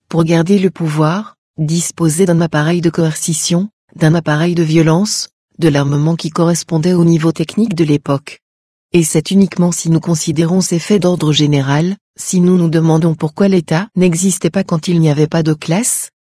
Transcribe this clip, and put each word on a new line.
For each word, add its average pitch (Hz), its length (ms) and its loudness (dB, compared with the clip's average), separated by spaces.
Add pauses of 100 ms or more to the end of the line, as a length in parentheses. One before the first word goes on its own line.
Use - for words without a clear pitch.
pour 165 160 0
garder 165 340 2
le 185 120 0
pouvoir, 160 640 -4 (220)
disposaient 165 680 -2
d'un 170 140 2
appareil 165 400 0
de 165 100 0
coercition, 170 760 -2 (260)
d'un 156 200 0
appareil 165 400 -2
de 170 80 0
violence, 160 640 0 (300)
de 165 100 2
l'armement 143 480 0
qui 160 140 -8
correspondait 170 640 0
au 175 100 4
niveau 165 280 2
technique 202 420 -4
de 165 100 0
l'époque. 143 560 -2 (520)
Et 170 120 2
c'est 156 260 -2
uniquement 185 400 2
si 165 200 -4
nous 160 100 2
considérons 165 640 -2
ces 175 160 -2
faits 190 240 0
d'ordre 170 300 0
général, 147 640 0 (220)
si - 220 -2
nous 180 160 4
nous 170 140 2
demandons 160 440 2
pourquoi 160 340 -2
l'État 185 480 0
n'existait 180 540 0
pas 190 140 -2
quand 165 240 -4
il 170 120 2
n'y 160 100 4
avait 147 160 2
pas 165 160 -2
de 156 100 0
classe, 165 580 -4 (120)